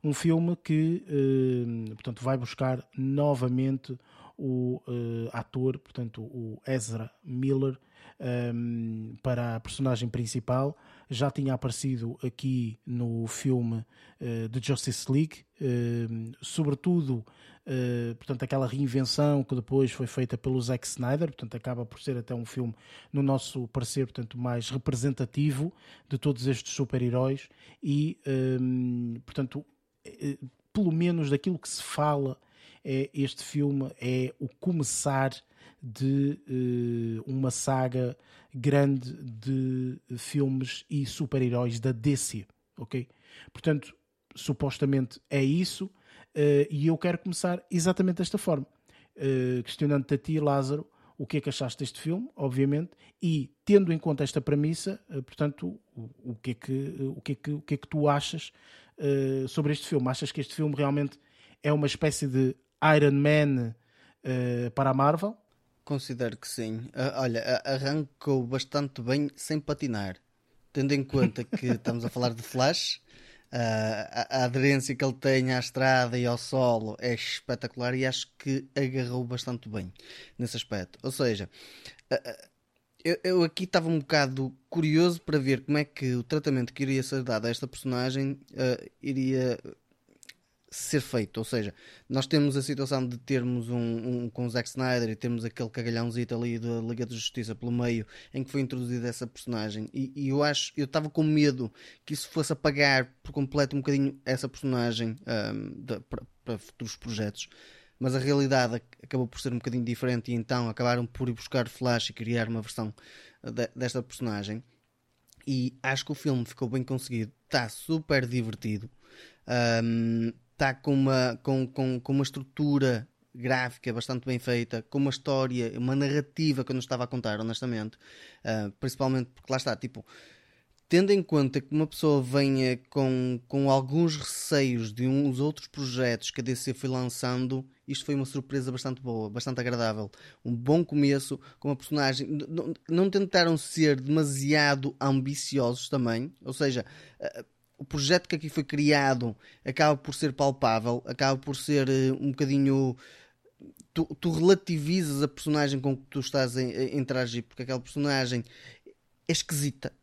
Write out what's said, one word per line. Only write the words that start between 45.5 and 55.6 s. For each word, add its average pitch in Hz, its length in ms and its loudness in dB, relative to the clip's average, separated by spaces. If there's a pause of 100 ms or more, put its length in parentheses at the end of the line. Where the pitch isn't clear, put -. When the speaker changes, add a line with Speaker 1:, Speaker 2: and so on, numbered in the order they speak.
Speaker 1:
eh, 143 340 6
e 151 180 0
eu 165 100 4
quero 170 200 0
começar 180 540 -2
exatamente 180 460 2
desta 185 200 -2
forma, 147 280 0 (500)
eh, 127 480 0
questionando-te 143 500 0
a 139 40 2
ti, 156 220 0
Lázaro, 143 480 0 (300)
o 127 80 -6
que 151 120 -2
é 139 40 0
que - 80 -4
achaste 131 300 -4
deste 131 200 -8
filme, 190 360 -4
obviamente, 139 560 0 (300)
e 160 280 0 (140)
tendo 196 300 8
em 160 40 0
conta 151 260 0
esta 139 180 0
premissa, 151 580 0 (100)
eh, 139 120 -6
portanto, 147 580 -4 (160)